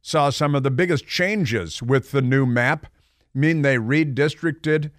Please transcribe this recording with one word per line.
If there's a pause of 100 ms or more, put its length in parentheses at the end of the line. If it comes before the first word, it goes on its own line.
saw
some
of
the
biggest
changes
with
the
new
map, (480)
mean
they
redistricted